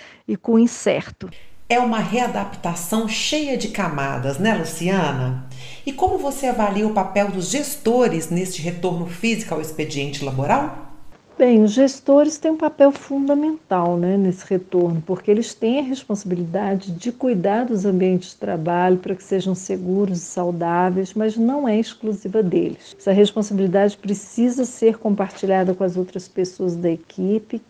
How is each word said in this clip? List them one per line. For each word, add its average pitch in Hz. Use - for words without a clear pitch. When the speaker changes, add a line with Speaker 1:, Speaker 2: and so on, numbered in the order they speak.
Speaker 1:
e 214
com 233
o 226
incerto. -
Speaker 2:
É 240
uma 226
readaptação 214
cheia 277
de -
camadas, 139
né, 214
Luciana? 147
E 277
como 370
você 277
avalia 214
o 214
papel 202
dos 180
gestores 226
neste 180
retorno 175
físico 214
ao 156
expediente 143
laboral? 156
Speaker 1:
Bem, 240
os 214
gestores 277
têm 320
um 311
papel 302
fundamental, 277
né, 180
nesse 185
retorno, 175
porque 190
eles 233
têm 240
a 285
responsabilidade 190
de 175
cuidar 220
dos 208
ambientes 185
de -
trabalho 180
para 185
que -
sejam 185
seguros 185
e 160
saudáveis, 175
mas 214
não 262
é 214
exclusiva 214
deles. -
Essa 196
responsabilidade 202
precisa 240
ser 226
compartilhada 190
com 185
as 180
outras 185
pessoas 180
da 170
equipe, 196